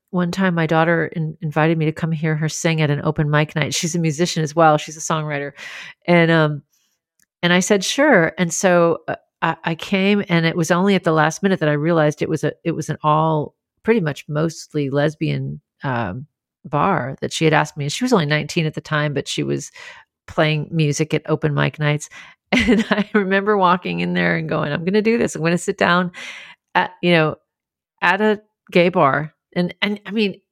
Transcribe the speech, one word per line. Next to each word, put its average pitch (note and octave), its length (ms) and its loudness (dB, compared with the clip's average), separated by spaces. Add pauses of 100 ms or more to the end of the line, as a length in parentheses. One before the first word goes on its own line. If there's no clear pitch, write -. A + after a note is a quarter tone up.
(120)
one F3+ 200 -2
time F#3 240 0
my E3 100 0
daughter D#3+ 420 2
in-, D#3 340 -6
invited D#3+ 360 2
me D#3 80 0
to D#3 60 0
come D#3+ 200 -4
hear D#3 240 -2
her D#3 140 -2
sing D#3+ 320 -2
at D3 80 2
an C#3+ 140 -2
open D#3 260 0
mic D3+ 260 0
night. D3 180 -2
She's E3 220 -2
a F3 40 -2
musician D#3+ 440 -2
as D3+ 120 -6
well. D#3+ 220 6
She's D#3 200 -10
a D#3+ 40 -14
songwriter. D3+ 520 -6 (520)
And, E3+ 260 4
um, D3+ 320 2 (800)
and F3 120 2
I F#3 80 4
said, G3 220 2
"Sure." A#3+ 540 4
And E3+ 160 -2
so, F3 540 2
uh, - 80 -4 (260)
I, E3 220 0
I E3 120 -2
came, G3 520 0
and E3 180 2
it E3 120 -2
was E3 140 0
only F#3+ 240 2
at F3+ 100 -2
the E3 80 2
last D#3 280 0
minute F#3+ 200 0
that D3+ 80 2
I D3 40 2
realized D3+ 480 0
it - 60 -2
was - 160 -4
a, D3 100 0 (100)
it E3+ 80 -2
was D#3 180 -6
an D3+ 140 -6
all D#3 520 0 (280)
pretty A3 180 2
much D3 260 -6
mostly D3+ 600 -4
lesbian, C#3+ 720 -2 (220)
um, A#2+ 440 -6 (380)
bar D3 560 -2
that - 100 -6
she - 140 -2
had D#3+ 80 2
asked D3+ 240 0
me. C#3+ 80 -6
And D3 80 -4
she - 100 -6
was B3+ 80 0
only F3+ 140 4
nineteen D3+ 400 -2
at D3+ 80 -4
the - 80 -10
time, D3+ 320 -2
but C#3 160 -4
she D3+ 140 -4
was C#3 280 -4 (560)
playing D#3 440 -2
music D#3 420 0
at D3+ 160 0
open D3+ 240 0
mic C#3+ 260 0
nights. D3 340 -2
<laughs> - 380 -20
And A3 380 2
I G3+ 240 0
remember G3 420 2
walking F3+ 440 2
in F3 160 -2
there F3 200 2
and D#3+ 140 -4
going, D3+ 240 -2
"I'm E3 100 -4
gonna G3 200 0
do A3+ 160 2
this. - 160 -2
I'm D#3 80 -6
gonna E3+ 140 2
sit F#3+ 200 -6
down F3+ 340 2 (640)
at, F3+ 180 0 (120)
you F3 80 4
know, D#3 240 2 (640)
at F3+ 200 2
a G#3+ 200 2 (300)
gay F3+ 180 4
bar." D3 440 2 (220)
And, F3+ 260 -2
and G#3 240 -2
I G3 60 -12
mean G#3 300 -2 (100)